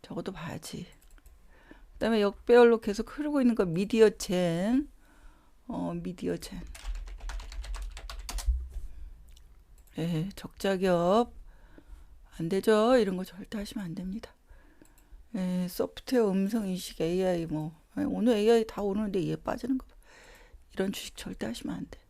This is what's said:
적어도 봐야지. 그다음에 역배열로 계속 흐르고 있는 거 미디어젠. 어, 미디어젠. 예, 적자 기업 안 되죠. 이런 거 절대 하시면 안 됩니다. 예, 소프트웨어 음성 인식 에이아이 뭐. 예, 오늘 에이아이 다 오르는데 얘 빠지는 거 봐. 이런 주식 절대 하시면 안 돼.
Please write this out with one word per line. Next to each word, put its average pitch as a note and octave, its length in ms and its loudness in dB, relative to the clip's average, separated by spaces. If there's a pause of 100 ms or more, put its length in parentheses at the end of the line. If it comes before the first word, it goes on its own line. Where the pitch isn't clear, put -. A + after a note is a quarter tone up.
적어도 F3 280 -8
봐야지. E3+ 540 -12 (1080)
그다음에 A3 280 2
역배열로 A#3 600 8
계속 G#3+ 360 -4
흐르고 D4 240 0
있는 A#3+ 140 4
거 G#3+ 100 2
미디어젠. G3 1200 4 (800)
어, F3 280 -6
미디어젠. F3 680 -8 (3250)
예, E3 380 -2
적자 - 400 -2
기업 F#3 580 4 (1040)
안 E3 120 -4
되죠. G#3+ 480 4
이런 F#3+ 200 2
거 F#3 60 -6
절대 G3 340 -12
하시면 G3+ 280 -8
안 E3 100 -8
됩니다. F#3 400 -10 (1000)
예, F3+ 340 -2
소프트웨어 - 600 0
음성 G3 380 0
인식 F#3 340 -6
에이아이 F3 460 0
뭐. D#3 260 -4 (240)
예, - 60 -2
오늘 G#3 300 2
에이아이 A3 340 4
다 - 140 -10
오르는데 G3 460 -2
얘 D#3 80 -2
빠지는 B3+ 440 -4
거 - 60 -10
봐. - 80 -20 (800)
이런 F#3+ 180 -2
주식 - 240 -10
절대 - 300 -8
하시면 A3 300 -8
안 - 140 -10
돼. - 100 -18 (100)